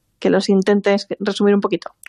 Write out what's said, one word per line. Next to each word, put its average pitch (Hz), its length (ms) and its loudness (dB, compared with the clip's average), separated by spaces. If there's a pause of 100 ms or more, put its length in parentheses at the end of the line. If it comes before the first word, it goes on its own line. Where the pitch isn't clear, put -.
(200)
que 190 100 0
los 185 180 0
intentes 202 600 2 (100)
resumir 202 360 0
un 202 60 2
poquito? 196 300 -4 (180)